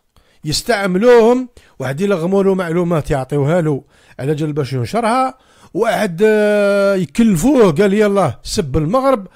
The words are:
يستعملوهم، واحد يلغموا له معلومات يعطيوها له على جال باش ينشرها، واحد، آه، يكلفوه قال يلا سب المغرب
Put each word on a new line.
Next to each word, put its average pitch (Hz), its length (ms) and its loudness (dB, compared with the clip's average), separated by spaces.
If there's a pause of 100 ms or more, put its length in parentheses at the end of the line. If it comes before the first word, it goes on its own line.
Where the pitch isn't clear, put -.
(460)
يستعملوهم، 226 1040 2 (300)
واحد 135 220 -6
يلغموا 196 420 0
له 190 120 2
معلومات 170 560 -2
يعطيوها 147 500 -2
له 151 220 -2 (360)
على 147 160 -4
جال 151 180 -6
باش 135 200 -6
ينشرها، 233 640 -2 (360)
واحد، 190 520 -2
آه، 202 680 2
يكلفوه 214 760 2
قال 190 220 2
يلا 196 500 0
سب 156 340 -4
المغرب 214 580 0